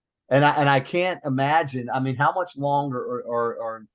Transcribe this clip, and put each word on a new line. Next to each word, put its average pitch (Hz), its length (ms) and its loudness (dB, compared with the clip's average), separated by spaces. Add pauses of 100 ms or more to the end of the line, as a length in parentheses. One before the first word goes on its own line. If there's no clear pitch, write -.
(300)
And 139 160 4
I, 147 60 6
and 143 180 2
I 139 100 6
can't 175 460 -2
imagine, 135 640 0
I 123 100 -2
mean, 131 160 -2
how 143 160 2
much 175 260 -4
longer 143 400 -2
are, 120 300 -8
are, 117 340 -2
are 113 340 -8